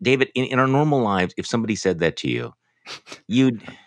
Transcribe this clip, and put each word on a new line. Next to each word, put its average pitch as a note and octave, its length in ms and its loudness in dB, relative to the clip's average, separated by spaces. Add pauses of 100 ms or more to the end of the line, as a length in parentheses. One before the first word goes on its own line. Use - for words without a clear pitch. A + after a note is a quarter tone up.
David, C3+ 340 2
in, B2+ 100 0
in B2+ 140 0
our C3 80 4
normal C#3 340 2
lives, F#2+ 360 0
if F#2 100 -6
somebody A2 280 -2
said F#2 240 -2
that E2 180 0
to - 120 -6
you, A#1+ 240 -6 (760)
you'd, A#2 340 2 (260)